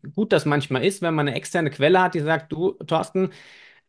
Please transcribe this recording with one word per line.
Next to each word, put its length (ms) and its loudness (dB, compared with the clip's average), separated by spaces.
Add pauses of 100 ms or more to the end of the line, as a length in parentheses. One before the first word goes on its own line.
(140)
gut 180 -2
das 140 4
manchmal 400 0
ist, 160 -2
wenn 140 0
man 120 0
eine 80 -4
externe 360 -2
Quelle 280 4
hat, 140 2
die 60 -2
sagt, 320 -2
"Du, 220 -2
Thorsten, 580 -2 (580)